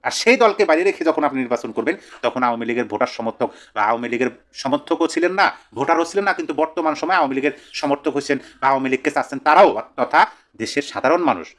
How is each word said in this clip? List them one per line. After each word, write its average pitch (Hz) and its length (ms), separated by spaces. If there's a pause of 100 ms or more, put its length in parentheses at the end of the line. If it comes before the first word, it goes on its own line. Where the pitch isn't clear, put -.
আর 127 180
সেই 240 220
দলকে 208 260
বাইরে 160 200
রেখে 185 200
যখন 151 180
আপনি 139 160
নির্বাচন 120 340
করবেন, 135 180 (300)
তখন 127 220
আওয়ামী 117 220
লীগের 120 220
ভোটার 113 260
সমর্থক 113 320 (260)
বা 107 140
আওয়ামী 120 240
লীগের 120 160 (320)
সমর্থকও 160 520
ছিলেন 175 260
না, 190 80 (300)
ভোটারও 277 320
ছিলেন 202 180
না, 185 100
কিন্তু 160 240
বর্তমান 156 400
সময়ে 175 180
আওয়ামী 135 180
লীগের 139 160 (260)
সমর্থক 139 360
হয়েছেন 139 220 (220)
বা 131 120
আওয়ামী 135 220
লীগকে 143 220
চাচ্ছেন 135 320
তারাও, 165 220 (300)
তথা 139 220 (400)
দেশের 143 300
সাধারণ 165 380
মানুষ 90 180 (100)